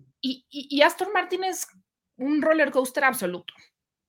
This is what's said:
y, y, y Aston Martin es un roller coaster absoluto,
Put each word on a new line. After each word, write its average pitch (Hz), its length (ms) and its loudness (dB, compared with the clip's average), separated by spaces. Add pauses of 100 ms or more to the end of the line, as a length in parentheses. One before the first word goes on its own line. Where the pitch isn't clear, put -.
(220)
y, 262 260 -8
y, 277 200 -14 (100)
y - 20 4
Aston 339 320 4
Martin 359 320 -2
es 370 240 -4 (480)
un 285 240 0
roller 311 300 2
coaster 269 340 0
absoluto, 185 480 -2 (560)